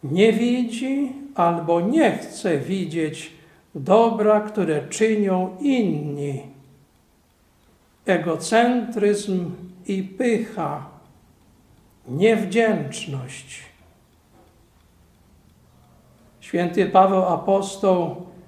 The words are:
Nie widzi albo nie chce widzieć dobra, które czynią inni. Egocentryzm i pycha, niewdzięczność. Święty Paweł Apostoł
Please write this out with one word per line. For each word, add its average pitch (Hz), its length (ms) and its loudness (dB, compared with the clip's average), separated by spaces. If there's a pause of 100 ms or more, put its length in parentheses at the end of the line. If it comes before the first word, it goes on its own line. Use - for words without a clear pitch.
Nie 180 280 4
widzi 254 800 -2 (220)
albo 170 460 2
nie 240 380 2
chce - 400 -4
widzieć 156 760 -6 (420)
dobra, 214 640 4
które 160 480 -2
czynią 196 720 0
inni. 147 840 0 (1600)
Egocentryzm 202 1400 0 (360)
i 190 160 -2
pycha, 185 840 -4 (1200)
niewdzięczność. 185 1500 -2 (2750)
Święty 175 460 0
Paweł 190 380 4
Apostoł 180 920 0 (300)